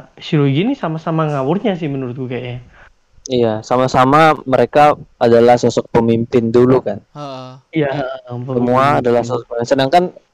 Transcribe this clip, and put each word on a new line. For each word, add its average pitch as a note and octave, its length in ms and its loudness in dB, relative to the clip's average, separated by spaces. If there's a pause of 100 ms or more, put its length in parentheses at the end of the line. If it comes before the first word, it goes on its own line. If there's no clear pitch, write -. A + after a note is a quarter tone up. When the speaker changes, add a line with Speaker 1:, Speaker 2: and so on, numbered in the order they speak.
(160)
Speaker 1:
Shirogi C#3+ 460 0
ini B3 120 -2
sama-sama D#3+ 520 -4
ngawurnya D3+ 480 -2
sih E3 140 -8
menurutku C3 380 -8
kayaknya. B2 360 -10 (640)
Speaker 2:
Iya, A#2+ 340 0
sama-sama C3 840 2
mereka C3 500 4 (240)
adalah A#2+ 380 4
sosok A#2 340 -2
pemimpin A#2 580 0
dulu B2 320 4
kan. G#2 320 -8
Speaker 3:
Heeh. C3 380 -14 (240)
Speaker 1:
Iya, D3 160 -2
Speaker 3:
Iya. - 80 -6
Speaker 1:
heeh, C3 380 -10 (100)
Speaker 2:
Semua C3 100 -6 (300)
Speaker 1:
pemimpin. D3 160 2
Speaker 2:
adalah A#2+ 220 0
sosok A#2+ 220 -8
pemimpin. A#2+ 220 -8
Sedangkan C#3 360 2 (300)